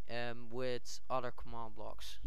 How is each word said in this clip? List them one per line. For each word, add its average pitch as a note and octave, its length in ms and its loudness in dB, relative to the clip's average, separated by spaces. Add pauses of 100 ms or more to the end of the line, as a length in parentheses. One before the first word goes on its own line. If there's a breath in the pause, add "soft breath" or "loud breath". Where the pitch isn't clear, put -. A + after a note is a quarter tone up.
(100)
um, A#2+ 400 0
with B2 580 0
other B2 220 0
command A#2 460 0
blocks. - 500 0